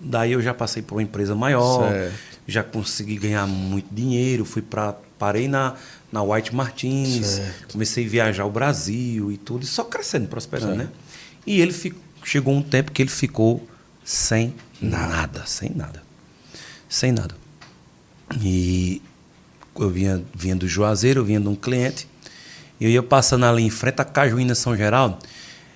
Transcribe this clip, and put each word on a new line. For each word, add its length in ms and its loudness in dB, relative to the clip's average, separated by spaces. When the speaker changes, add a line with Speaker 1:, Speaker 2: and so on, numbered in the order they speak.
Speaker 1:
daí 320 0
eu 100 2
já 100 0
passei 300 -6
por 140 -8
uma 80 0
empresa 320 -2
maior, 520 4
Speaker 2:
Certo. 260 -2
Speaker 1:
já 160 -2
consegui 520 -6
ganhar 300 0
muito 480 -2
dinheiro, 500 0
fui 160 -6
pra, 320 -4
parei 300 0
na, 280 0
na 100 -4
White 320 0
Martins, 760 -2
Speaker 2:
Certo. 460 -6
Speaker 1:
comecei 320 -2
a 40 -4
viajar 360 2
o 60 -2
Brasil 800 -2
e 60 -6
tudo, 260 -8
e 40 -8
só 180 -2
crescendo, 420 -4
prosperando, 500 -4
Speaker 2:
Certo. 120 -4
Speaker 1:
né? 0 -
E 140 4
ele 120 4
fi-, 220 -8
chegou 280 2
um 100 4
tempo 280 0
que 120 0
ele 80 0
ficou 540 2
sem 480 0
Speaker 2:
Nada. 240 0
Speaker 1:
nada, 300 -4
sem 240 -6
nada. 320 -8
Sem 240 2
nada. 240 -2
E 580 2
eu 120 2
vinha, 320 0
vinha 220 -2
do 100 -2
Juazeiro, 540 2
eu 40 2
vinha 160 2
de 80 0
um 60 0
cliente, 540 -4
e 40 0
eu 60 4
ia 120 6
passando 440 4
ali 160 6
em 80 4
frente 300 -2
à 40 0
Cajuína 520 2
São 200 0
Geraldo, 420 2